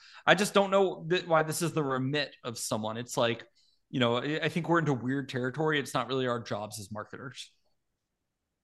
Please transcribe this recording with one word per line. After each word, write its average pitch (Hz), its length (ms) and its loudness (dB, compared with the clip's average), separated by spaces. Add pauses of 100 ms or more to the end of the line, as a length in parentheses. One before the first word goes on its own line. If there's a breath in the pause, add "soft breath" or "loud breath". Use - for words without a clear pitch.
(260 loud breath)
I 165 100 8
just 196 180 2
don't 196 180 4
know 185 380 2
th-, 175 180 0
why 160 160 6
this 156 180 -4
is 160 120 0
the 156 100 0
remit 135 600 -2
of 120 140 -8
someone. 110 400 -4
It's 123 200 -10
like, 117 280 2 (460)
you - 80 -2
know, 120 180 4
I, 147 260 -2
I 151 60 0
think 160 180 -2
we're 170 120 4
into 147 140 2
weird 131 360 -2
territory. 143 500 -2
It's 123 140 -4
not 123 140 -2
really 131 200 0
our 120 120 0
jobs 107 400 -6
as 101 120 -14
marketers. - 600 -12 (1120)